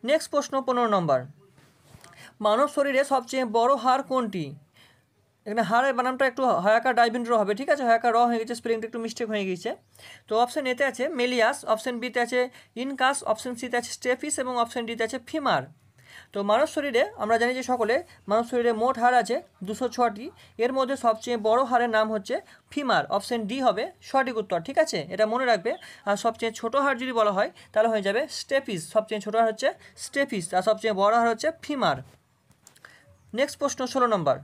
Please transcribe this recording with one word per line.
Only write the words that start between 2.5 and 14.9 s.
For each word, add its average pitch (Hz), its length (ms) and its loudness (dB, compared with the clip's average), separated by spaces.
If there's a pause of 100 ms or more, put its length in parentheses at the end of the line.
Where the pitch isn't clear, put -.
শরীরে 277 260 2 (100)
সবচেয়ে 262 320 0 (140)
বড় 240 140 4 (100)
হাড় 262 280 2
কোনটি? 208 360 -2 (1000)
এখানে 220 240 -2
হাড়ের 254 280 2
বানানটা 254 320 0
একটু 262 120 -4 (220)
হয়াকার 233 340 4
ডাইভিন 240 320 4
র - 100 4
হবে, 202 200 0
ঠিক 277 140 -6
আছে, 277 140 -4
হয়াকার 233 280 4
র - 20 4 (120)
হয়ে 233 100 0
গেছে, 233 200 -6
স্পেলিংটা 226 280 -2
একটু 226 160 -8
মিস্টেক 233 280 -6
হয়ে 208 160 -2
গেছে। 185 220 -6 (580)
তো - 40 -4 (120)
অপশন 269 280 -4
এতে 262 180 0
আছে 247 140 -6 (140)
মেলিয়াস, 247 400 2 (140)
অপশন 247 300 -2
বিতে 247 220 -4
আছে 247 160 -2 (420)
ইনকাস, 269 340 0 (160)
অপশন 247 280 -6
সিতে 240 200 -4
আছে 233 160 -12
স্টেফিস 262 460 -2
এবং 254 100 -4 (120)
অপশন 233 240 -6
ডিতে 233 180 -4